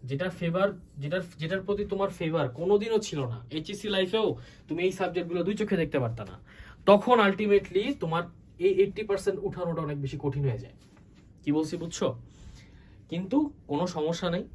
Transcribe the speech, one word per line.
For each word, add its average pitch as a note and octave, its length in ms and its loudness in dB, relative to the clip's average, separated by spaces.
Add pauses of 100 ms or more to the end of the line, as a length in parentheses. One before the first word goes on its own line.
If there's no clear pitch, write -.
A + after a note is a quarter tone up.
যেটা C#3+ 180 -2 (120)
ফেভার, F3+ 300 2 (320)
যেটার, E3+ 220 -2 (180)
যেটার F#3 240 -2
প্রতি G3+ 180 -2 (100)
তোমার G3 160 0 (100)
ফেভার D#3+ 260 0 (140)
কোনোদিনও G#3 480 4
ছিল D3+ 120 -4 (120)
না, A#2 60 -6 (180)
এইচএসসি G3 400 -6
লাইফেও G#3 320 2 (400)
তুমি D#3+ 200 -4
এই F#3+ 120 2
সাবজেক্টগুলো F3 480 -2
দুই G#3 140 0
চোখে G#3 200 2
দেখতে D3+ 220 0
পারতা A2+ 260 -4
না, - 60 -14 (540)
তখন G#3 260 8 (120)
ultimately G3 560 2 (200)
তোমার E3 200 -2 (420)
এই G3 60 6 (100)
এইটটি G3 280 2
পার্সেন্ট G3 280 0 (100)
উঠানোটা E3+ 400 -2
অনেক D3 180 -4
বেশি C#3 180 -6
কঠিন C#3+ 240 -2
হয়ে A#2 160 -2
যায়। - 120 -18 (680)
কি D3+ 140 -4
বলছি D#3 260 -2
বুঝছো? E3+ 240 -4 (1040)
কিন্তু F#3+ 260 -2 (340)
কোনো D#3 140 0 (100)
সমস্যা E3+ 400 -2
নেই G#3+ 80 -4 (120)